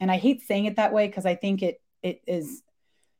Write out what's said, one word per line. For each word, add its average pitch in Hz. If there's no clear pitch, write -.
And 185
I 185
hate 262
saying 202
it 208
that 214
way 208
'cause 190
I 180
think 196
it, 175
it 180
is, 160